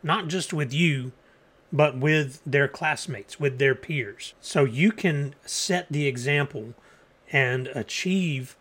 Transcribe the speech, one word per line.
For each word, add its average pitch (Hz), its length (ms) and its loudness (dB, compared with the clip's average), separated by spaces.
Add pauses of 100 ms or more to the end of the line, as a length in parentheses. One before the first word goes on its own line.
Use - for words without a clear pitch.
not 170 240 0
just 175 260 -4
with 143 180 -2
you, 139 400 0 (600)
but 143 240 4
with 147 480 2
their 139 220 4
classmates, 139 720 -6
with 135 180 -2
their 135 180 4
peers. 123 640 -8
So - 240 2
you 139 280 4
can 143 420 0 (120)
set - 440 -2
the 143 180 0
example 123 680 -2 (560)
and 127 360 2
achieve 147 920 -2